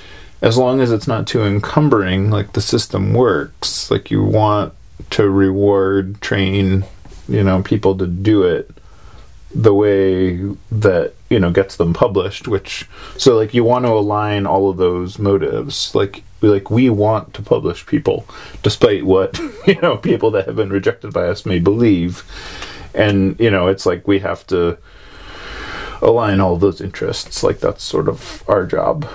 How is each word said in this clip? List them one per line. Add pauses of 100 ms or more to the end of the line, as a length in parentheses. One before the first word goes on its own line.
(420)
as
long
as
it's
not
too
encumbering,
like,
the
system
works.
Like,
you
want (380)
to
reward,
train, (420)
you
know,
people
to
do
it (880)
the
way (360)
that, (160)
you
know,
gets
them
published,
which, (300)
so,
like,
you
want
to
align
all
of
those
motives.
Like, (200)
like,
we
want
to
publish
people, (340)
despite
what, (140)
<laughs>
you
know,
people
that
have
been
rejected
by
us
may
believe. (720)
And,
you
know,
it's
like
we
have
to (1200)
align
all
those
interests.
Like,
that's
sort
of
our
job,